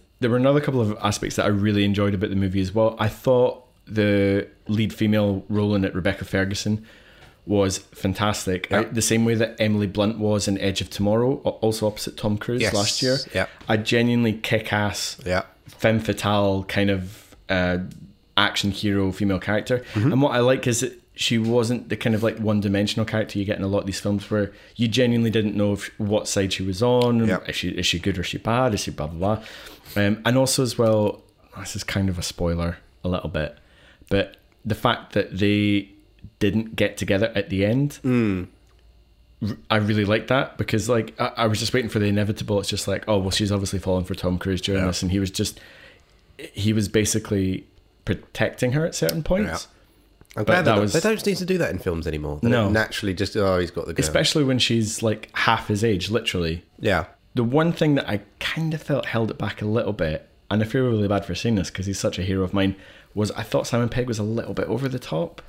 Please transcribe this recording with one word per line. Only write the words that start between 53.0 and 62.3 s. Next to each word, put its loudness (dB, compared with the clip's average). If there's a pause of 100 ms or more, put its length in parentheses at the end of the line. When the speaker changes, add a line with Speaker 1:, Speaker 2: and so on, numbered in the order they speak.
Speaker 2:
just, -2
"Oh, 2
he's 0
got -6
the -6
girl." 0
Speaker 1:
Especially 2
when 2
she's, 0
like, -2
half 2
his 0
age, 2
literally. -2 (160)
Speaker 2:
Yeah. 2 (300)
Speaker 1:
The 2
one 2
thing 4
that 0
I -2 (180)
kind -4
of -6
felt -2
held -2
it -10
back -6
a -4
little 0
bit, -4 (240)
and 2
I 0
feel 0
really 2
bad 0
for -6
saying 0
this 0
'cause -6
he's -4
such -2
a -2
hero 0